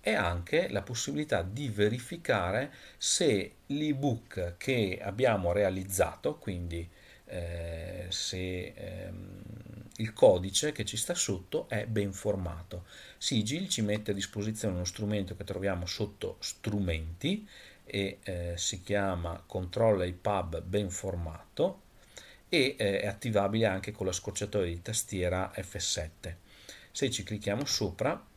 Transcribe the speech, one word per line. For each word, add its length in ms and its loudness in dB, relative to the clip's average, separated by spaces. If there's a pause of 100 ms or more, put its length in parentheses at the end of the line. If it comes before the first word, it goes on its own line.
è 120 2
anche 560 2
la 140 -2
possibilità 580 -2
di 280 -4
verificare 1040 0 (260)
se 540 4 (140)
l'ebook 920 0
che 420 2
abbiamo 520 4
realizzato, 840 2
quindi, 500 -6 (380)
eh, 840 -6
se, 680 -4
ehm, 680 -10 (540)
il 160 -6
codice 600 6
che 120 -4
ci 140 -4
sta 160 -2
sotto 560 -2
è 160 -2
ben 260 0
formato. 720 -4 (320)
Sigil 520 0
ci 120 0
mette 300 2
a 40 2
disposizione 600 -2
uno 100 -2
strumento 520 -2
che 80 -8
troviamo 420 -2
sotto 540 -4
strumenti 1080 -2 (360)
e, 380 -2
eh, 340 -4
si 260 -4
chiama 640 0
Controlla 580 4
i 80 -2
pub 500 0
ben 280 0
formato 920 -2 (680)
e, 300 4
eh, 220 2
è 60 0
attivabile 600 2
anche 260 0
con 140 -2
la 60 2
scorciatoia 540 -2
di 160 -4
tastiera 720 0
F 220 -8
sette. 720 -4 (440)
Se 160 0
ci 140 -2
clicchiamo 440 -2
sopra 600 -2 (100)